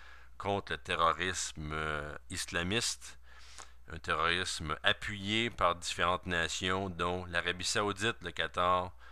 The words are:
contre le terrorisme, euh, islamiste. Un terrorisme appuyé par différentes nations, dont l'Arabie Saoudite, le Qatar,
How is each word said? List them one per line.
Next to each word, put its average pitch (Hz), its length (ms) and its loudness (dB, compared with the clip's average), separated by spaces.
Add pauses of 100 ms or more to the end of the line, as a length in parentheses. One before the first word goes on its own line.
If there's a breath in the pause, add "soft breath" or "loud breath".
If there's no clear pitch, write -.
(380 loud breath)
contre 101 340 0
le 82 80 -2
terrorisme, 82 920 2
euh, 76 460 -2 (140)
islamiste. 90 880 -2 (720 loud breath)
Un 80 80 -8
terrorisme 85 840 2
appuyé 107 720 2
par 87 240 4
différentes 87 500 2
nations, 92 640 2
dont 87 360 -2
l'Arabie 87 380 0
Saoudite, 104 580 2
le 85 100 -6
Qatar, 90 600 2 (200 loud breath)